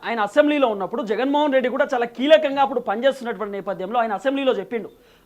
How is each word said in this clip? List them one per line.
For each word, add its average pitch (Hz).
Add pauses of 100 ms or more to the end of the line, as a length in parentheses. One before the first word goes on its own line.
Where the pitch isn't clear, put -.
ఆయన 226
అసెంబ్లీలో 294
ఉన్నప్పుడు 208
జగన్మోహన్ 269
రెడ్డి 254
కూడా 269
చాలా 240
కీలకంగా 277
అప్పుడు 254
పనిచేస్తున్నటువంటి 226
నేపథ్యంలో 196
ఆయన 226
అసెంబ్లీలో 269
చెప్పిండు, 196 (380)